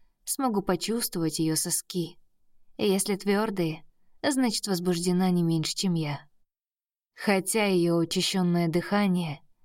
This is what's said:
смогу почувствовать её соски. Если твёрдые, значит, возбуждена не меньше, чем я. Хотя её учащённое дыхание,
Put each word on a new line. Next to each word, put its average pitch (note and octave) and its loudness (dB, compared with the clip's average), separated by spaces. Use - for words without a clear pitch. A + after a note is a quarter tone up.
смогу A3+ -2
почувствовать F3 -2
её D#3+ 0
соски. E3 -4
Если G3 0
твёрдые, G3 -2
значит, C4 0
возбуждена F3+ 2
не F3 2
меньше, E3 0
чем F#3+ -2
я. D3+ -4
Хотя G#3 0
её E3+ 4
учащённое F3 0
дыхание, F3 0